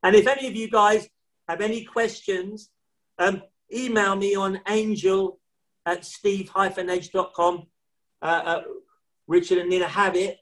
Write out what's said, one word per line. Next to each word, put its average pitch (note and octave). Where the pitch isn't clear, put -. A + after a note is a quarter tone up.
And F#3+
if G#3
any C4+
of G#3
you A3
guys G#3
have E3+
any A3
questions, G#3
um, F#3
email A3
me G3
on G3
angel F#3+
at F3
steve G3
hyphen F#3+
edge F3+
dot -
com, F3
uh, E3
uh, E3+
Richard F3
and F3
Nina F3+
have F3+
it F#3+